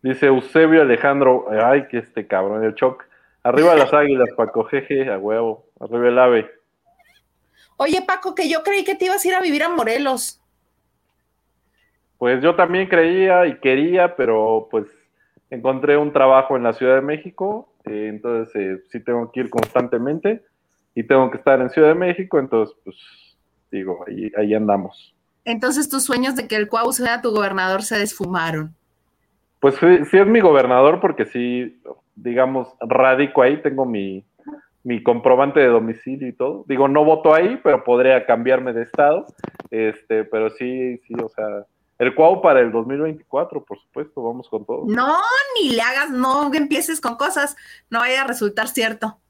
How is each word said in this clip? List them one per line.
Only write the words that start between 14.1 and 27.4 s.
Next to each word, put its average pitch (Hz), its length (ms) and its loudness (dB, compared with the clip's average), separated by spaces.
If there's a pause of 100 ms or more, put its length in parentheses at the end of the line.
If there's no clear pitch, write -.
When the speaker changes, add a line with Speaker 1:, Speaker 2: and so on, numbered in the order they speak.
Speaker 1:
pero, 110 540 0
pues, 110 160 -4 (640)
encontré 131 480 0
un 147 140 0
trabajo 135 460 4
en 120 60 -2
la 117 100 0
Ciudad 127 220 2
de 135 60 2
México, 185 720 -8 (120)
eh, 107 240 -8
entonces, 113 460 -6
eh, 95 340 -6
sí 120 140 -12
tengo 120 280 -4
que 127 100 -6
ir 117 80 -6
constantemente 127 960 -4 (520)
y 117 80 -6
tengo 131 280 2
que 139 60 -12
estar 135 240 2
en 127 80 -2
Ciudad 156 200 4
de 160 60 4
México, 180 440 -2
entonces, 117 440 -2
pues, 95 140 -20 (720)
digo, 92 360 -8
ahí, 104 300 -10
ahí 107 160 0
andamos. 104 640 -4 (300)
Speaker 2:
Entonces, 254 440 -4
tus 269 140 -4
sueños 254 320 -2
de 262 120 -8
que 214 100 -4
el 214 100 -2
Cuau 226 240 -2
sea 233 300 -4
tu 233 100 -2
gobernador 190 520 -2